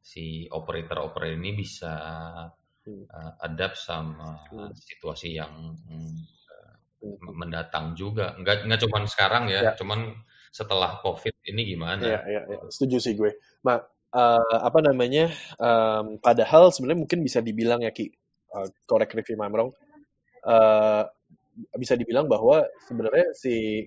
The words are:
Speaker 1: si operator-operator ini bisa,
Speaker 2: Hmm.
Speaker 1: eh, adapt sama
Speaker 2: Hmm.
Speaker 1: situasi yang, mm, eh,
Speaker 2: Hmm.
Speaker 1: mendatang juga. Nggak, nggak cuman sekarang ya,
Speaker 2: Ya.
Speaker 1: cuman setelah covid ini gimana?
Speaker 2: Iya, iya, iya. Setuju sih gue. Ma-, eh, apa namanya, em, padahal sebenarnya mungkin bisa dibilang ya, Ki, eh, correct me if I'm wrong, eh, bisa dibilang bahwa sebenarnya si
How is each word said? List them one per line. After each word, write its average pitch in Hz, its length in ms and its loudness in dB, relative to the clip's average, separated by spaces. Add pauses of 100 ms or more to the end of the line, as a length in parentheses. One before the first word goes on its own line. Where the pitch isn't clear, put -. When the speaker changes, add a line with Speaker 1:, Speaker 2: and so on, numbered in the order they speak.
Speaker 1:
si 80 480 -12
operator-operator 80 880 -8
ini 92 160 -8
bisa, 90 420 -10 (840)
Speaker 2:
Hmm. 101 260 -20
Speaker 1:
eh, 80 260 -18 (120)
adapt 85 320 -6
sama 78 720 -10
Speaker 2:
Hmm. 76 240 -16
Speaker 1:
situasi - 640 -12
yang, 80 400 -12
mm, 80 400 -14 (320)
eh, - 260 -20 (300)
Speaker 2:
Hmm. 95 320 -16
Speaker 1:
mendatang 82 560 -8
juga. 98 480 -6
Nggak, 101 260 0
nggak 110 220 0
cuman 104 160 0
sekarang 104 480 2
ya, 98 100 0
Speaker 2:
Ya. 95 140 4
Speaker 1:
cuman 110 400 -6 (320)
setelah 95 560 -2
covid - 400 -6
ini 101 320 -6
gimana? 87 320 -6
Speaker 2:
Iya, 110 180 -2
iya, 104 140 -4 (100)
iya. 104 80 -8 (140)
Setuju 131 260 0
sih 113 160 -2
gue. 104 220 0 (260)
Ma-, 123 220 0 (320)
eh, 117 480 4
apa 156 160 4
namanya, 139 480 2 (320)
em, 110 640 2
padahal 156 480 8
sebenarnya 151 320 -2
mungkin 175 160 0
bisa 127 240 0
dibilang 117 400 0
ya, 110 80 -2
Ki, - 180 -8 (460)
eh, 98 120 -6 (200)
correct 110 260 2
me 110 80 -4
if - 140 -10
I'm 104 160 -4
wrong, 117 240 -2 (720)
eh, 107 560 6 (720)
bisa 123 240 0
dibilang 120 260 0
bahwa 127 380 4 (240)
sebenarnya 120 480 0
si 110 500 -2